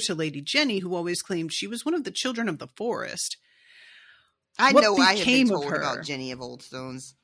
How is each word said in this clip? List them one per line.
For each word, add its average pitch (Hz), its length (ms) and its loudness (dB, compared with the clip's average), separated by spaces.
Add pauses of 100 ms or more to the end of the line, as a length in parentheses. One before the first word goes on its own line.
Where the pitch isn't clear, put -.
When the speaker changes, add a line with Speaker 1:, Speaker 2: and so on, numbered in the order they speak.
Speaker 1:
to 190 80 -2
Lady 156 280 -4
Jenny, 254 380 0
who 180 140 -6
always 175 280 -4
claimed 165 300 -4
she - 140 -6
was 233 180 -10
one 320 100 0
of 311 100 -2
the - 60 -8
children 233 380 -4
of 156 100 -4
the 123 80 -12
forest. - 680 -6 (1200)
Speaker 2:
I 254 140 6
Speaker 1:
What 285 100 10
Speaker 2:
know 208 140 4
I 196 180 6
have - 20 0
been - 80 -2
Speaker 1:
became 254 300 6
of 151 80 0
Speaker 2:
told 143 120 -4
about 147 240 -2
Speaker 1:
her? - 40 -10
Speaker 2:
Jenny 131 300 -8
of 127 100 -12
Old 123 200 -12
Stones. 131 600 -12